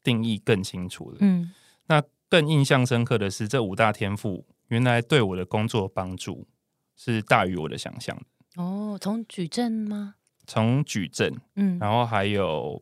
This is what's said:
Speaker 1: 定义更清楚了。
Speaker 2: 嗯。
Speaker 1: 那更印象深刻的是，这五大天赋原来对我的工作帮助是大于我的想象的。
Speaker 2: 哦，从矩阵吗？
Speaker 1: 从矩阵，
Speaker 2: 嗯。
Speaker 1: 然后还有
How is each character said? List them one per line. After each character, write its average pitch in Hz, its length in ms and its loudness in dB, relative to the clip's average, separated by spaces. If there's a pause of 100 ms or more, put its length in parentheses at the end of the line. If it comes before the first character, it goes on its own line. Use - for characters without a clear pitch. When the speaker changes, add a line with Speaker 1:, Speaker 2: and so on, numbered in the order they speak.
Speaker 1:
定 117 200 2
义 110 220 -2
更 104 160 2
清 92 260 -8
楚 - 220 -14
了。 - 120 -18
Speaker 2:
嗯。 180 300 4 (360)
Speaker 1:
那 151 120 4 (300)
更 160 180 4
印 151 160 4
象 127 220 4
深 120 180 2
刻 117 140 0
的 101 100 -2
是， 107 200 -4
这 120 160 0
五 95 120 -4
大 110 160 4
天 104 240 -2
赋 - 300 -6 (220)
原 120 160 0
来 120 180 4
对 131 180 2
我 95 160 0
的 92 80 -4
工 107 240 -2
作 104 200 -2
帮 92 280 -6
助 - 320 -10 (480)
是 113 280 -2
大 107 240 4
于 92 100 -2
我 78 100 -4
的 64 80 -8
想 - 240 -10
象 - 160 -10
的。 - 460 -16
Speaker 2:
哦， 202 400 -6
从 220 240 -4
矩 175 220 -6
阵 233 240 -2
吗？ 208 420 -6 (360)
Speaker 1:
从 117 360 2
矩 87 240 -4
阵， 92 260 0 (200)
Speaker 2:
嗯。 196 220 0
Speaker 1:
然 107 140 0
后 120 140 2
还 110 180 0
有 85 580 -2